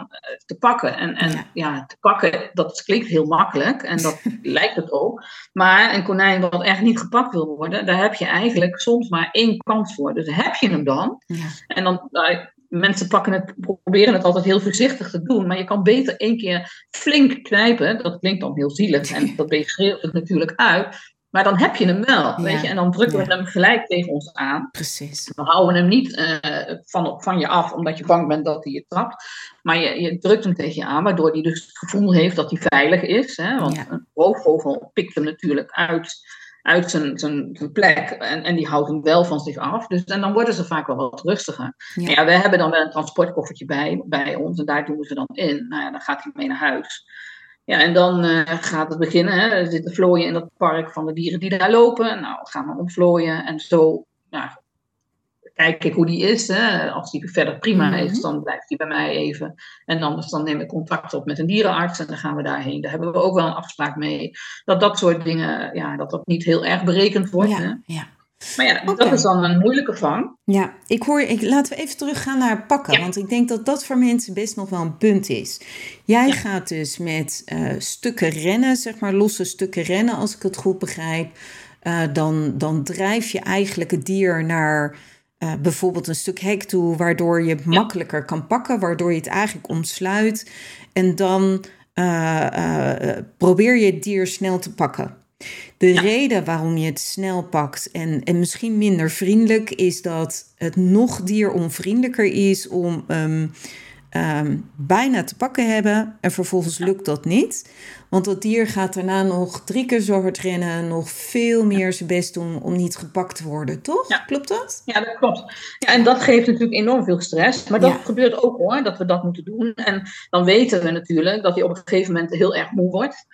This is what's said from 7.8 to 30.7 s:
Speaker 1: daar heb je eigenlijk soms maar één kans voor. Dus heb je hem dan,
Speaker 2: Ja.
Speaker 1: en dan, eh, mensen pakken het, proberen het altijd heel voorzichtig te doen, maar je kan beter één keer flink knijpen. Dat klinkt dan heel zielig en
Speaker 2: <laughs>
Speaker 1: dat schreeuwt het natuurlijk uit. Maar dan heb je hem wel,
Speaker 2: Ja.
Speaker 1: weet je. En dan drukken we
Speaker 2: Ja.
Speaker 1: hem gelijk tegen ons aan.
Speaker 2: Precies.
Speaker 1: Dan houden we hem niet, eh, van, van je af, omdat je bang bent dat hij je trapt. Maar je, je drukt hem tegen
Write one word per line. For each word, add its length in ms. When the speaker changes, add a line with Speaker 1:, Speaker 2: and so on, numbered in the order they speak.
Speaker 1:
daar 160
heb 120
je 120
eigenlijk 540
soms 300
maar 220
één 260
kans 380
voor. 180
Dus 220
heb 200
je 140
hem 140
dan, 420
Speaker 2:
Ja. 200
Speaker 1:
en 160
dan, 280
eh, 260
mensen 380
pakken 260
het, 200
proberen 300
het 100
altijd 220
heel 140
voorzichtig 500
te 120
doen, 260
maar 100
je 60
kan 200
beter 340
één 200
keer 520
flink 540
knijpen. 600
Dat 160
klinkt 220
dan 140
heel 160
zielig 400
en 220
Speaker 2:
<laughs> 20
Speaker 1:
dat 200
schreeuwt 360
het 120
natuurlijk 420
uit. 420
Maar 140
dan 140
heb 180
je 100
hem 200
wel, 180
Speaker 2:
Ja. 180
Speaker 1:
weet 200
je. 60
En 80
dan 160
drukken 260
we 80
Speaker 2:
Ja. 100
Speaker 1:
hem 100
gelijk 420
tegen 260
ons 200
aan. 380
Speaker 2:
Precies. 540
Speaker 1:
Dan 100
houden 280
we 60
hem 100
niet, 260
eh, 600
van, 360
van 180
je 80
af, 240
omdat 260
je 80
bang 220
bent 180
dat 180
hij 100
je 140
trapt. 360
Maar 160
je, 240
je 160
drukt 260
hem 100
tegen 220